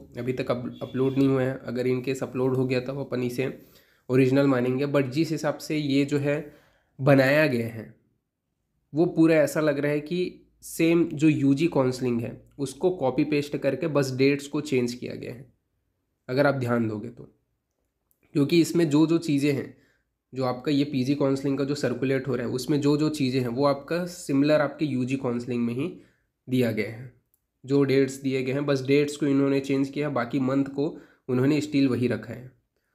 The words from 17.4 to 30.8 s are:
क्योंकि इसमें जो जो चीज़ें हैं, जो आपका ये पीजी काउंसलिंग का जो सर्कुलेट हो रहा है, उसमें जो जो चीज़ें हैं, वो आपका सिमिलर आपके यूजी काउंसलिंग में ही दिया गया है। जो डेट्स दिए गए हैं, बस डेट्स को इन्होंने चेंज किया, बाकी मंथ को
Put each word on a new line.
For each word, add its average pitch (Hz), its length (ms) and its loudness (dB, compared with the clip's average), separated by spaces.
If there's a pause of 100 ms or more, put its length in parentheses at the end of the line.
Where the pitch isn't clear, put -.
क्योंकि 156 280 4
इसमें 160 300 2
जो 151 160 4
जो 165 120 2
चीज़ें 143 340 0
हैं, 123 240 -6 (580)
जो 131 100 -4
आपका 127 280 -2
ये 139 120 2
पीजी 135 300 -2
काउंसलिंग 139 440 0
का 143 60 -2
जो 139 100 -2
सर्कुलेट 131 540 -2
हो 123 80 -2
रहा 120 100 -4
है, 117 60 -4
उसमें 131 280 -2
जो 143 160 4
जो 151 120 0
चीज़ें 135 320 -2
हैं, 123 80 -4
वो 120 160 -2
आपका 160 420 0
सिमिलर 151 540 2
आपके 143 240 -2
यूजी 127 320 -2
काउंसलिंग 120 480 -4
में 117 100 -2
ही 160 260 -6 (480)
दिया 123 240 0
गया 107 180 -4
है। 120 320 -18 (440)
जो 139 180 4
डेट्स 135 300 2
दिए 131 280 -4
गए 127 100 -4
हैं, 143 140 -2
बस 139 160 0
डेट्स 143 340 2
को 156 100 -2
इन्होंने 139 340 2
चेंज 135 280 -2
किया, 147 200 -4
बाकी 131 320 -2
मंथ 135 240 0
को 143 340 -4 (300)